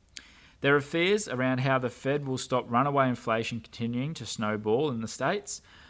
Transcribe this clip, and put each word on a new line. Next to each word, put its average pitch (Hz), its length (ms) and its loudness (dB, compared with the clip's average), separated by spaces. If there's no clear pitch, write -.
There 143 160 6
are 143 40 6
fears 175 460 0
around 127 320 0
how 131 220 2
the 123 100 -2
Fed 143 340 -2
will 131 140 -2
stop 120 320 -2
runaway 135 380 4
inflation 117 500 -2
continuing 120 560 -6
to 120 100 -10
snowball 107 680 0
in 117 100 -4
the 110 80 -6
States, 156 520 -4